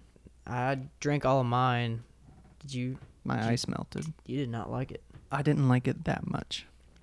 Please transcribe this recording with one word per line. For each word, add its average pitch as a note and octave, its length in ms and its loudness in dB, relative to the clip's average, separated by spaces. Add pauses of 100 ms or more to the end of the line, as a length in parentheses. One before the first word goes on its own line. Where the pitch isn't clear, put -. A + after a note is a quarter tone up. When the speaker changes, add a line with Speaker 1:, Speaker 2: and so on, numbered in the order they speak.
(480)
Speaker 1:
I B2+ 320 -2 (220)
drank D3 240 0
all C3 160 6
of B2 40 2
mine. A#2+ 580 2 (560)
Did C#3 140 -12
you? B2+ 240 -4 (280)
Speaker 2:
My B2+ 100 0
Speaker 1:
did A2 120 0
you A#2 40 2
Speaker 2:
ice A#2+ 160 0
melted. - 380 -6 (200)
Speaker 1:
You B2+ 120 -6
did C#3+ 120 -2
not A2+ 220 -6
like B2+ 220 -6
it. - 100 -12 (260)
Speaker 2:
I C#3+ 120 -2
didn't C#3+ 260 4
like B2+ 220 6
it - 160 -4
that - 200 -2
much. - 400 -6 (380)